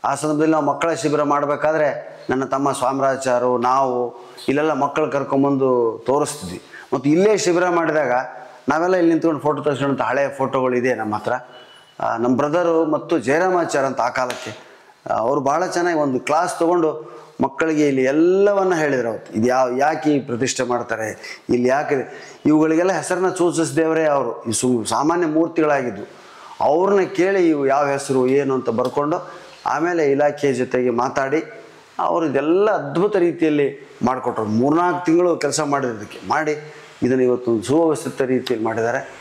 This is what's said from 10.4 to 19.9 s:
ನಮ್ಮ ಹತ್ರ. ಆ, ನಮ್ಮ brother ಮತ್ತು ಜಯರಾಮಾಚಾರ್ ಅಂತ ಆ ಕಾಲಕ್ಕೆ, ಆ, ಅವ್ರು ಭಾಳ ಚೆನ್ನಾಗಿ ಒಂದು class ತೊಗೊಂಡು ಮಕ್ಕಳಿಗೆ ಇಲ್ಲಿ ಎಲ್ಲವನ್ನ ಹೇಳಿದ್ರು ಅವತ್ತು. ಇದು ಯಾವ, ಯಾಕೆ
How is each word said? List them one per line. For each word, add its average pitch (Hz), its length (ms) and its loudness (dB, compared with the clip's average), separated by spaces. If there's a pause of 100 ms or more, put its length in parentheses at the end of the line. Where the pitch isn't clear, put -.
ನಮ್ಮ 107 200 -4
ಹತ್ರ. 110 180 -4 (680)
ಆ, 113 180 -2
ನಮ್ಮ 123 200 2
brother 165 480 2
ಮತ್ತು 151 340 -2
ಜಯರಾಮಾಚಾರ್ 160 680 0
ಅಂತ 123 160 -2
ಆ 120 80 0
ಕಾಲಕ್ಕೆ, 123 420 -6 (580)
ಆ, 107 40 0
ಅವ್ರು 120 280 0
ಭಾಳ 156 260 0
ಚೆನ್ನಾಗಿ 175 300 0
ಒಂದು 139 220 0
class 175 400 -2
ತೊಗೊಂಡು 165 560 0 (260)
ಮಕ್ಕಳಿಗೆ 151 460 0
ಇಲ್ಲಿ 131 160 2
ಎಲ್ಲವನ್ನ 185 720 4
ಹೇಳಿದ್ರು 139 340 0
ಅವತ್ತು. - 240 -8
ಇದು 110 140 2
ಯಾವ, 127 300 2
ಯಾಕೆ 151 340 2